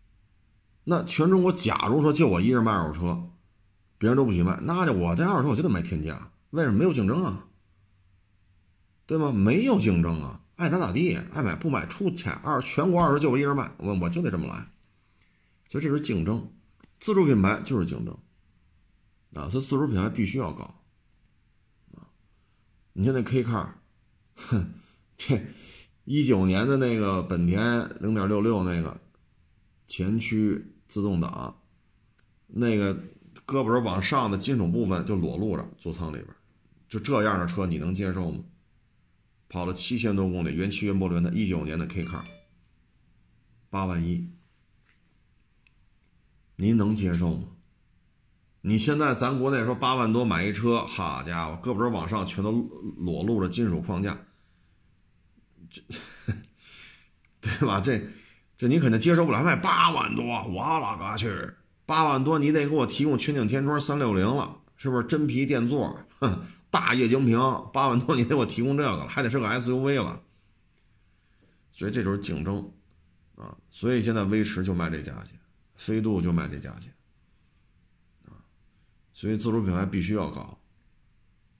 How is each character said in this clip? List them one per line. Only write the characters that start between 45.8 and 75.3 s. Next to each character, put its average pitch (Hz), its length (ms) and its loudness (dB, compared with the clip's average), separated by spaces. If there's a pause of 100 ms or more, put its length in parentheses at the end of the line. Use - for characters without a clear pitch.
您 107 180 2
能 107 200 2
接 92 180 0
受 85 240 0
吗？ - 100 -10 (1120)
你 107 160 0
现 147 220 2
在 143 160 2
咱 127 240 -2
国 131 100 0
内 127 160 0
说 123 80 0
八 127 220 0
万 113 180 2
多 120 100 2
买 90 220 0
一 104 80 -2
车， 113 320 0
好 73 380 -6
家 85 240 -6
伙， 78 80 -8
胳 110 200 -6
膊 98 40 -4
肘 120 100 0
往 90 180 -4
上 98 180 -2
全 98 180 -4
都 107 80 0 (460)
裸 82 260 -4
露 110 180 0
着 92 80 0
金 113 180 0
属 85 140 0
框 95 220 -4
架， 101 120 -4 (1500)
这， - 120 -20 (1600)
<laughs> - 0 -
对 110 260 0
吧？ 98 140 2
这， 107 260 0 (480)
这 123 120 -2
你 143 120 4
肯 135 120 4
定 110 80 4
接 165 160 4
受 165 100 4
不 139 60 2
了， 110 80 2
还 135 40 2
卖 165 120 4
八 165 340 2
万 147 260 -2
多， - 80 -2
我 117 560 -2
勒 110 180 -4
个 101 200 -6
去， 101 100 -2 (600)
八 160 160 6
万 139 200 4
多 156 140 2
你 147 140 4
得 151 180 2
给 156 60 0
我 135 100 2
提 - 180 -2
供 147 140 2
全 147 160 -2
景 127 140 0
天 135 180 0
窗 147 160 0
三 143 160 -2
六 123 160 0
零 92 120 2
了， 123 360 -2 (140)
是 135 160 -4
不 123 100 0
是？ 117 60 -4
真 151 180 2
皮 135 180 0
电 131 240 0
座， 123 320 -2 (200)
哼， 92 240 0 (260)
大 95 240 0
液 123 160 2
晶 131 160 4
屏， 117 140 4 (340)
八 135 140 2
万 127 120 2
多 151 160 2
你 123 60 2
得 117 80 0
给 151 60 2
我 127 100 2
提 - 160 -4
供 139 160 0
这 147 60 2
个 110 120 0
了， 71 120 -6
还 - 160 -4
得 117 80 0
是 135 80 0
个 113 80 -2
S 120 240 -2
U 127 100 0
V 139 140 2
了。 104 260 -4 (1500)
所 - 160 -8
以 107 40 -4
这 117 120 -2
就 95 80 0
是 101 80 -2
竞 87 260 -6
争 101 260 -4 (640)
啊！ - 220 -18 (140)
所 123 240 -2
以 117 80 2
现 113 100 2
在 110 120 0
威 107 180 2
驰 92 200 -4
就 95 80 0
卖 85 180 0
这 80 120 -6
价 73 100 -10 (120)
钱， - 160 -20 (340)